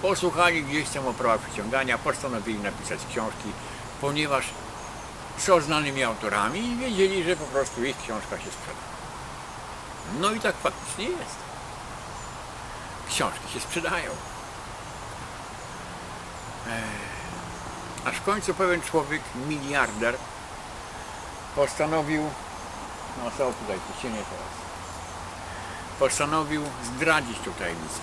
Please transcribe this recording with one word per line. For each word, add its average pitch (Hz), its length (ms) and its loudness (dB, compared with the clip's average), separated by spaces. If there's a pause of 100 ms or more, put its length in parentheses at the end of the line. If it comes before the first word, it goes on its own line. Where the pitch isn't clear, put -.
Posłuchali 175 580 6
gdzieś 143 260 2
tam 135 180 0
o 117 60 2
prawach 113 260 6
przyciągania, 120 580 2
postanowili 117 640 0
napisać 98 400 -2 (120)
książki, 110 380 -2 (520)
ponieważ 143 440 4 (920)
są 175 240 8
znanymi 143 420 4
autorami 110 560 4
i 240 160 0
wiedzieli, 196 480 4
że 175 120 4
po 151 100 -4
prostu 127 400 2
ich 135 120 0
książka 104 400 -4
się 95 140 -6
sprzeda. - 280 -8 (1400)
No 202 120 6
i 226 80 0
tak 208 160 4
faktycznie - 500 -2
jest. 339 300 -2 (1700)
Książki - 440 0
się 120 60 -2
sprzedają. 170 520 0 (2500)
Ech. - 1400 -4
Aż 127 100 2
w - 80 -4
końcu 196 300 2
pewien 175 280 4
człowiek, 151 400 2 (260)
miliarder, 131 680 2 (1400)
postanowił, 151 760 4 (960)
no 117 80 -2
są 127 220 2
tutaj 101 240 -2
te - 240 -6
cienie 110 280 -2
teraz, - 220 -6 (1500)
postanowił 147 640 4 (220)
zdradzić 127 560 4
tą 98 120 -4
tajemnicę. 85 520 -4